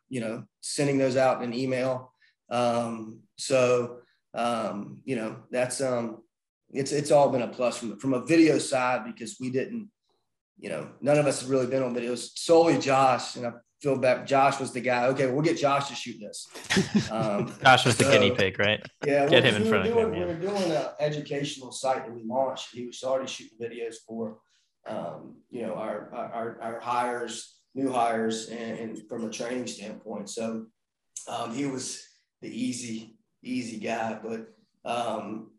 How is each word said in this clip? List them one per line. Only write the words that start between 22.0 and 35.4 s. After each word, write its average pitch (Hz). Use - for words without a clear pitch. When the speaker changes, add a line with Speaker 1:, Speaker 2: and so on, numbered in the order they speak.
Speaker 1:
that 117
we 117
launched. 127
He 120
was 117
already 131
shooting -
videos 117
for, 113
um, 82
you 120
know, 92
our, 107
our, 113
our 117
hires, 120
new 135
hires, 113
and, 113
and 110
from 113
a 110
training 123
standpoint. 101
So, 113
um, 117
he 143
was -
the 117
easy, 117
easy 117
guy. 113
But, 113
um, 117